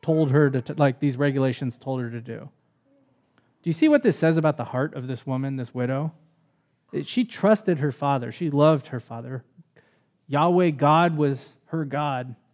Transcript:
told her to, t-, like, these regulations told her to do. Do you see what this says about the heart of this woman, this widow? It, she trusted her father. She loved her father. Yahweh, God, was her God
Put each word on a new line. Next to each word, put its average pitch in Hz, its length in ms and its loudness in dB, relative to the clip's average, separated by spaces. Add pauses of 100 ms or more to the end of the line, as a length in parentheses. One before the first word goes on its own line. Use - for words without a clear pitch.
told 156 280 2
her 143 180 4
to, 127 140 -2
t-, 143 120 -10
like, 139 260 0
these 139 160 -2
regulations 135 600 -2
told 131 240 -8
her 120 80 -8
to 117 120 -10
do. 113 280 -14 (880)
Do - 320 -10
you - 20 0
see 311 160 2
what 294 160 4
this 196 120 2
says 165 200 2
about 156 200 2
the - 60 -8
heart 131 320 -4
of 131 140 -10
this 127 180 -10
woman, 135 300 -4
this 123 180 -10
widow? 135 380 -4 (800)
It, 147 160 -6
she 247 160 -2
trusted 190 560 0
her 143 100 -2
father. 135 400 -2
She - 180 -6
loved 151 400 4
her 123 120 -8
father. 120 420 -12 (840)
Yahweh, 175 420 4
God, 156 460 4
was 143 380 -2 (120)
her 160 180 -4
God 135 520 -6 (160)